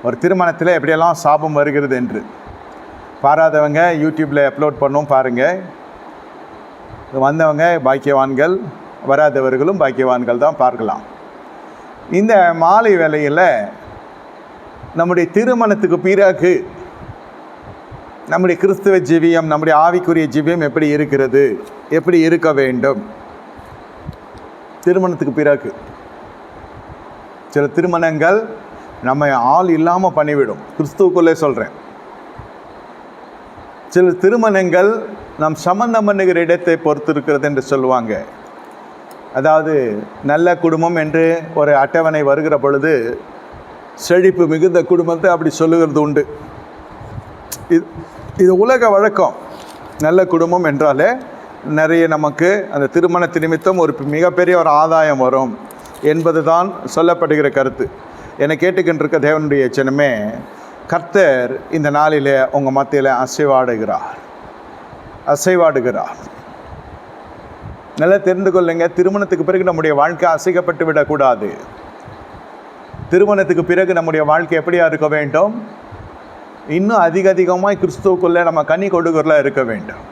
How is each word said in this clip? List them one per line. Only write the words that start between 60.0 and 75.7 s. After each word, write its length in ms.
கர்த்தர் 640
இந்த 180
நாளிலே 460
உங்க 200
மத்தியில 360
அசைவாடுகிறார், 920
அசைவாடுகிறார். 880
நல்லா 200
தெரிந்து 340
கொள்ளுங்க, 420
திருமணத்துக்கு 520
பிறகு 240
நம்முடைய 260
வாழ்க்கை 340
அசைக்கப்பட்டு 540
விடக்கூடாது. 640
திருமணத்துக்கு 560
பிறகு 280
நம்முடைய 320
வாழ்க்கை 340
எப்படியா 260
இருக்க 220
வேண்டும்? 460